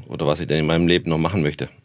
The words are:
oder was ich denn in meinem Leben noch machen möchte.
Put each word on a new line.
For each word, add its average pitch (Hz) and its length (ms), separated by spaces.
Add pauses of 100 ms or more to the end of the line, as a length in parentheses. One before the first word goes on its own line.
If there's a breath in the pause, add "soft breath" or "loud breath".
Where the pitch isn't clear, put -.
oder 73 180
was 76 140
ich - 80
denn 76 100
in 78 80
meinem 82 220
Leben 87 200
noch 80 100
machen 80 240
möchte. 73 260 (160)